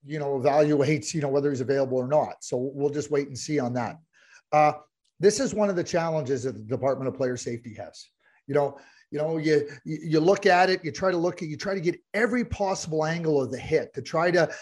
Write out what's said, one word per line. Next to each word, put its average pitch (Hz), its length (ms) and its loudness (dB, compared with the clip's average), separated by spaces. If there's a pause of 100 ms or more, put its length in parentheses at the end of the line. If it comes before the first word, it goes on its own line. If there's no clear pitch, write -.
you 147 140 -6
know, 143 180 -2
evaluate, 147 760 2
you 160 80 -2
know, 143 60 -2
whether 143 220 2
he's 131 120 -2
available 131 360 0
or 127 100 -2
not. 135 360 0
So 131 300 -4
we'll 139 160 0
just 147 220 -6
wait 143 160 0
and 131 100 -12
see 147 220 -4
on 123 140 -2
that. 113 240 -4 (540)
Uh, 151 220 6 (460)
this 202 200 4
is 254 140 0
one 208 160 0
of 185 60 0
the 170 80 0
challenges 156 600 -2
that 127 100 -4
the 107 100 -12 (120)
Department 131 320 -2
of 123 80 -4
Player 127 220 -2
Safety 120 380 -10
has. - 340 -18 (380)
You 139 80 0
know, 143 240 0 (320)
you 147 80 -4
know, 160 180 -2
you, 151 320 2 (160)
you, 156 120 -6 (160)
you 156 60 6
look 190 280 4
at 185 240 6
it, 185 120 -2
you 156 80 -6
try 190 200 -2
to 175 60 0
look 175 260 -2
at, 160 40 -6
you 151 100 -8
try 196 180 -6
to 196 40 -4
get 175 200 -2 (160)
every 233 280 0
possible 175 640 -2
angle 160 340 0
of 123 120 -2
the 123 80 -8
hit 127 340 -2
to 139 80 -10
try 165 300 0
to 170 180 4 (120)